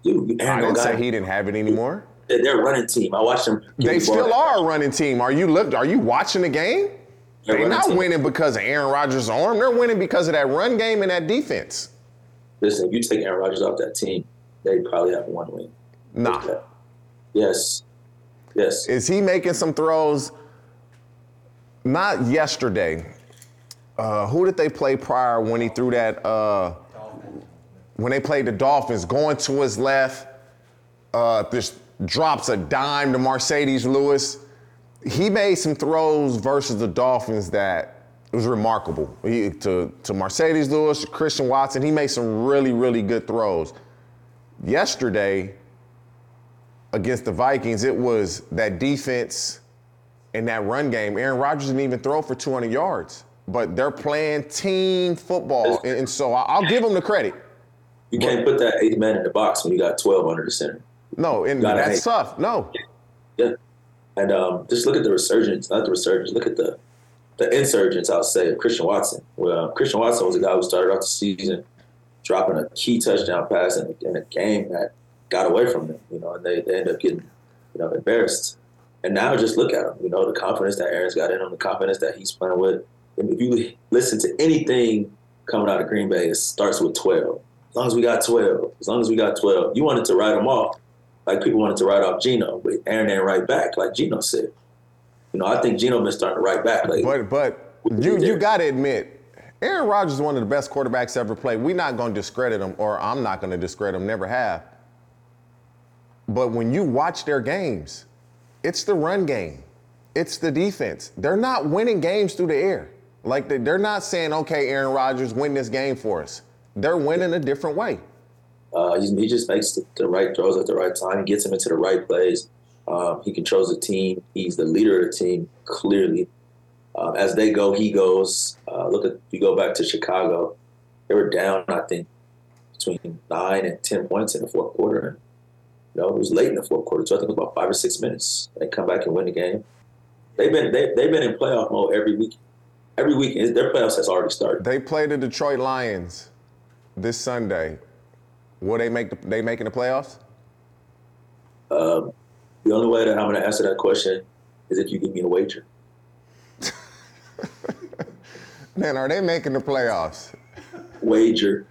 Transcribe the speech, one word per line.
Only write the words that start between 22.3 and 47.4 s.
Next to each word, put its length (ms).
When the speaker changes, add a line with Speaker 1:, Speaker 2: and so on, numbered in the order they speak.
Speaker 2:
Uh, 300
who 180
did 140
they 100
play 280
prior 440
when 220
he 60
threw 240
that, 320
uh, 500
when 140
they 80
played 280
the 60
Dolphins, 520
going 320
to 240
his 180
left, 480
uh, 380
just 260
drops 420
a 80
dime 560
to 80
Marcedes 640
Lewis. 540
He 240
made 240
some 220
throws 580
versus 460
the 80
Dolphins 640
that 520
was 140
remarkable. 760
He, 280
to, 520
to 100
Marcedes 580
Lewis, 340
Christian 420
Watson, 360
he 100
made 160
some 360
really, 280
really 280
good 280
throws. 440
Yesterday, 880
against 300
the 80
Vikings, 520